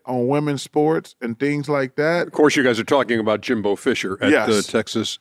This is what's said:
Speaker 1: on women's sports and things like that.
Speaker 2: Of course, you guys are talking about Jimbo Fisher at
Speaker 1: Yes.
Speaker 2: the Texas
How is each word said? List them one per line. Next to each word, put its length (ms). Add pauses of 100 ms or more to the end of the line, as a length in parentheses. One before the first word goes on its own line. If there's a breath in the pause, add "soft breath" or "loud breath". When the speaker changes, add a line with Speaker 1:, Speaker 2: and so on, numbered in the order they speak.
Speaker 1:
on 200
women's 360
sports 580
and 180
things 300
like 280
that. 300
Speaker 2:
Of 60
course, 240
you 60
guys 180
are 40
talking 360
about 220
Jimbo 340
Fisher 460
at 80
Speaker 1:
Yes. 180
Speaker 2:
the 240
Texas 480